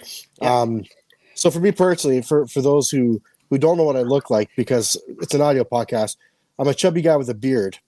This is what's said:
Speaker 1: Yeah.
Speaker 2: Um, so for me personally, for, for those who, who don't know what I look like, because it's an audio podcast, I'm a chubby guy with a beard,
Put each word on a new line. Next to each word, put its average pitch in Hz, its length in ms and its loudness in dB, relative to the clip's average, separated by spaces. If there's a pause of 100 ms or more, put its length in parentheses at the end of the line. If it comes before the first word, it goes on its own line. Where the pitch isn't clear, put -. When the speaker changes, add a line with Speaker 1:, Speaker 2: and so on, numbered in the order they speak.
(400)
Speaker 1:
Yeah. 123 200 0
Speaker 2:
Um, 113 240 -4 (500)
so - 160 2
for 170 100 -6
me 196 120 2
personally, 160 500 0
for, 147 240 0
for 139 140 -4
those 143 300 2
who, 120 320 0 (280)
who 139 80 0
don't 160 180 2
know 165 80 2
what 143 120 0
I 127 60 0
look 135 280 0
like, 107 260 0
because 120 440 -2 (200)
it's 160 140 -6
an 143 60 2
audio 139 240 2
podcast, 117 520 -4 (420)
I'm 139 100 0
a 135 60 0
chubby 175 280 0
guy 160 140 4
with 127 140 -2
a 113 40 -4
beard, 107 540 -2